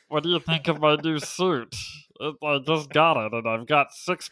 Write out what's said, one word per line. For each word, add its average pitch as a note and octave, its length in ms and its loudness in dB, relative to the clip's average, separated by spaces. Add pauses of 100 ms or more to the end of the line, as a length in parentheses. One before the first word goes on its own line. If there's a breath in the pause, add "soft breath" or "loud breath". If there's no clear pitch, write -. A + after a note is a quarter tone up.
what D3 140 -2
do E3 80 -2
you F3 80 2
think D#3+ 300 -2
of D3+ 120 0
my D3+ 160 6
new D3+ 220 0
suit? D3 560 -2 (460)
It, D3 220 -6
I D3 180 0
just D3+ 300 0
got D#3 260 4
it, G#2+ 160 -2
and A#2 160 -4
I've A2+ 180 -2
got C#3+ 260 2
six - 400 -6